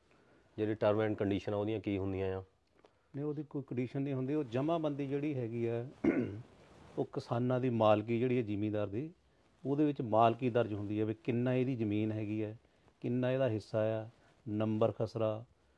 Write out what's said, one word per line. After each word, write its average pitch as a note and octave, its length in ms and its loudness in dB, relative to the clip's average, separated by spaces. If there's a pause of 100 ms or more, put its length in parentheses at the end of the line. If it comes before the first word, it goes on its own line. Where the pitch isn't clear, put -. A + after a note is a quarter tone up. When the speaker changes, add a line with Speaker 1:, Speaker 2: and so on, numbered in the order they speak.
(580)
Speaker 1:
ਜਿਹੜੀ G#2+ 140 0
term G#2+ 280 4
and G#2+ 120 2
condition G2+ 400 0
ਆ, G#2 40 0
ਉਹਦੀਆਂ G#2 240 -2
ਕੀ G2+ 180 -2
ਹੁੰਦੀਆਂ F#2+ 400 -2
ਆ? F#2+ 60 -10 (720)
Speaker 2:
ਨਹੀਂ, C#3+ 100 -4
ਉਹਦੀ D3+ 160 -4
ਕੋਈ C#3 200 -8
ਕੰਡੀਸ਼ਨ B2+ 400 -4
ਨਹੀਂ C#3 120 -2
ਹੁੰਦੀ। C3 200 -2
ਉਹ D3+ 100 0
ਜਮ੍ਹਾਂਬੰਦੀ C#3+ 600 -2
ਜਿਹੜੀ C#3+ 280 -2
ਹੈਗੀ A#2 320 -2
ਆ, A#2 200 -2 (180)
<clears throat> - 920 -4
ਉਹ C#3 60 0
ਕਿਸਾਨਾਂ B2 560 -2
ਦੀ C3 100 0
ਮਾਲਕੀ A2 480 4
ਜਿਹੜੀ B2 180 2
ਹੈ B2+ 60 2
ਜ਼ਿਮੀਂਦਾਰ G#2 440 -2
ਦੀ, A#2+ 240 -6 (560)
ਉਹਦੇ C#3+ 180 2
ਵਿੱਚ D3 180 0
ਮਾਲਕੀ A#2 480 4
ਦਰਜ A2 240 0
ਹੁੰਦੀ G#2 260 -2
ਹੈ A2 40 2
ਵੀ A2 100 0
ਕਿੰਨਾ B2 400 0
ਇਹਦੀ B2+ 220 0
ਜ਼ਮੀਨ G#2+ 360 0
ਹੈਗੀ G#2+ 320 -4
ਹੈ, A2 140 -10 (420)
ਕਿੰਨਾ B2+ 320 0
ਇਹਦਾ C3 160 2
ਹਿੱਸਾ A2 540 -2
ਆ, A2 60 -12 (400)
ਨੰਬਰ G#2+ 440 2
ਖਸਰਾ, A2 520 -2 (340)